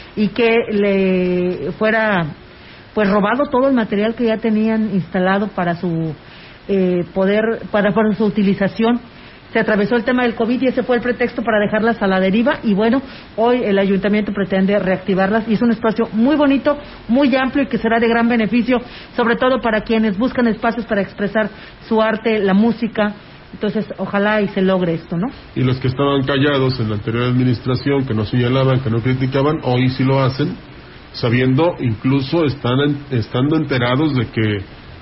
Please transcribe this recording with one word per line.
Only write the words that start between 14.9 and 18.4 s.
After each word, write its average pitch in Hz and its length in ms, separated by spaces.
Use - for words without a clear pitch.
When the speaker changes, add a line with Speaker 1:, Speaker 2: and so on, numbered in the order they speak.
Speaker 1:
y 226 60
es 190 80
un 240 80
espacio 226 420
muy 240 240
bonito, 285 400
muy 262 280
amplio 262 300
y - 20
que 240 100
será 226 220
de 226 80
gran 233 200
beneficio, 233 540